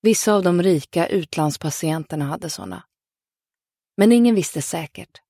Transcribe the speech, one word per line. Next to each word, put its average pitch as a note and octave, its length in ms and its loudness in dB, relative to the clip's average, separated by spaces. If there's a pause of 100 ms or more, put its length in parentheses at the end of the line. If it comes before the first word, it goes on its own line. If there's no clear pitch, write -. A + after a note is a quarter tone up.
Vissa G#3+ 320 2
av G3+ 100 2
de F3 200 2
rika E3+ 440 0
utlandspatienterna D#3 1160 -4
hade D#3+ 240 -8
såna. - 340 -12 (1120)
Men G#3+ 140 6
ingen A#3+ 240 6
visste E3 260 -2
säkert. - 680 -12